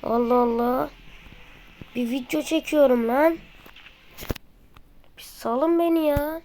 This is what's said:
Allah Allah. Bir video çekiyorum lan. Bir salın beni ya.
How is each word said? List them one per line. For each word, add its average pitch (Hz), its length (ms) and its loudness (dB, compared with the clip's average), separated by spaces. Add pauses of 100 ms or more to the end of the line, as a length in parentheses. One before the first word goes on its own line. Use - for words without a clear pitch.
Allah 233 320 0
Allah. 240 540 0 (1040)
Bir 240 140 -4
video 269 320 -4
çekiyorum 277 680 2
lan. 311 300 2 (1800)
Bir - 60 -20
salın 302 560 -2
beni 330 280 2
ya. 294 380 -2